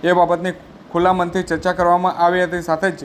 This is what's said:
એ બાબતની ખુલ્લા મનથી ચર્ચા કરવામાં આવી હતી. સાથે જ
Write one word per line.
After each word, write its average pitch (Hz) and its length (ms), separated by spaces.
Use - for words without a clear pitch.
એ 175 100
બાબતની 175 380
ખુલ્લા 180 220
મનથી 180 300
ચર્ચા 170 280
કરવામાં 180 440
આવી 175 280
હતી. 175 180
સાથે 165 300
જ - 20